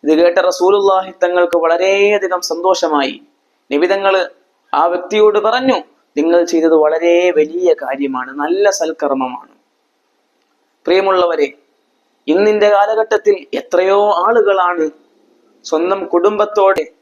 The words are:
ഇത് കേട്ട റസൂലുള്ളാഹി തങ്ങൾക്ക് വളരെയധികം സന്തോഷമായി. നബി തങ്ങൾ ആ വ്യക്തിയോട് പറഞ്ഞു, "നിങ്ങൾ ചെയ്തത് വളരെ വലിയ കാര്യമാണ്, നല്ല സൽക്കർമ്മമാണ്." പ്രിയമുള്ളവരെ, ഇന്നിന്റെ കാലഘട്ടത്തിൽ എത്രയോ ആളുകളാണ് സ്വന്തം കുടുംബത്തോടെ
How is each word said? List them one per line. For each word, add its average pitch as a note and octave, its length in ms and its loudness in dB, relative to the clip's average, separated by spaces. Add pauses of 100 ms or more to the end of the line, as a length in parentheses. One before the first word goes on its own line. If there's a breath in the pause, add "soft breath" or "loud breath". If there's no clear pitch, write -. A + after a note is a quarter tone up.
ഇത് D3+ 140 2
കേട്ട F3 200 2
റസൂലുള്ളാഹി F#3+ 720 0
തങ്ങൾക്ക് F3 480 0
വളരെയധികം F#3+ 800 0
സന്തോഷമായി. E3 840 -2 (500)
നബി D3 140 0
തങ്ങൾ G3 440 0 (440)
ആ D3+ 120 2
വ്യക്തിയോട് G#3 520 0
പറഞ്ഞു, B3 360 0 (420)
"നിങ്ങൾ E3+ 280 2
ചെയ്തത് E3 300 0
വളരെ E3 560 2
വലിയ E3 420 0
കാര്യമാണ്, C3+ 600 -6
നല്ല E3+ 380 -2
സൽക്കർമ്മമാണ്." C#3 800 -6 (1400)
പ്രിയമുള്ളവരെ, F3 680 0 (760)
ഇന്നിന്റെ G#3 420 2
കാലഘട്ടത്തിൽ G#3 760 0 (100)
എത്രയോ G3 560 0 (140)
ആളുകളാണ് F#3+ 640 0 (720)
സ്വന്തം F3+ 420 -2
കുടുംബത്തോടെ G3 800 0 (160)